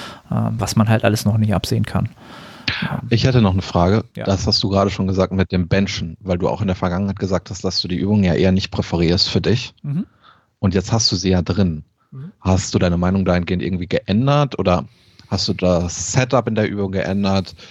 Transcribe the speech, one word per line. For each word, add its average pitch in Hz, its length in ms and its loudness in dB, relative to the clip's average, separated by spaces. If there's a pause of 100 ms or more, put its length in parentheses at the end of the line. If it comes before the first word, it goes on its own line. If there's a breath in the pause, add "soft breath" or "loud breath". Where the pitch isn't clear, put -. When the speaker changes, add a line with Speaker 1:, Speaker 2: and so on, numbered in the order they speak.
(300 loud breath)
Speaker 1:
ähm, 110 280 0
was 98 180 -2
man 110 120 4
halt 110 160 2
alles 107 200 2
noch 110 140 4
nicht 107 160 2
absehen 107 320 0
kann. 98 220 -2 (720 loud breath)
Ähm, - 280 -6
Speaker 2:
Ich 113 140 2
hätte 127 160 4
noch 98 120 4
eine 92 100 0
Frage. 98 420 2 (120)
Speaker 1:
Ja. 110 80 -8
Speaker 2:
Das 98 220 0
hast - 160 2
du 104 60 -2
gerade 98 220 2
schon 95 160 -4
gesagt 92 260 0
mit 95 200 0
dem 90 160 0
Benchen, 98 520 -2
weil 95 180 -2
du 87 100 0
auch 80 120 -2
in 101 60 -2
der 92 100 0
Vergangenheit 95 420 -2
gesagt 92 320 -2
hast, - 140 -8
dass 92 160 -2
du - 80 -8
die 87 80 -4
Übung 101 280 2
ja 87 100 2
eher 92 180 4
nicht 92 180 0
präferierst 85 580 0
für 92 120 0
dich. 107 420 0
Speaker 1:
Mhm. 143 240 -4 (520 soft breath)
Speaker 2:
Und 92 160 0
jetzt 95 180 0
hast 113 200 0
du 95 40 -2
sie 92 140 0
ja 90 120 4
drin. 85 420 0 (260)
Speaker 1:
Mhm. 139 300 -16
Speaker 2:
Hast 92 340 0
du - 60 2
deine 87 160 2
Meinung 92 280 0
dahingehend 90 380 0
irgendwie 87 260 -4
geändert 135 720 0
oder 90 260 2 (440 soft breath)
hast - 200 -2
du 98 60 -2
das 87 580 0
Setup 127 340 2
in 113 80 -2
der 107 140 0
Übung 98 240 -4
geändert? 98 640 0 (160 loud breath)